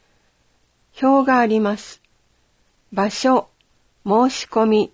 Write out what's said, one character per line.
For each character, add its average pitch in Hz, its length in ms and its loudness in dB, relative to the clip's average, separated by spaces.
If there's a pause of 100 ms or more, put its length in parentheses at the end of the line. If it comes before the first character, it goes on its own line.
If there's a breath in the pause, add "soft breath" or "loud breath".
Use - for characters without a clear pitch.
(1000)
表 269 240 2
が 262 140 0
あ 240 80 2
り 220 140 0
ま 208 160 -2
す。 - 260 -20 (880)
場 202 160 -2
所、 254 400 0 (560)
申 220 240 2
し - 220 -10
込 226 160 0
み、 214 280 0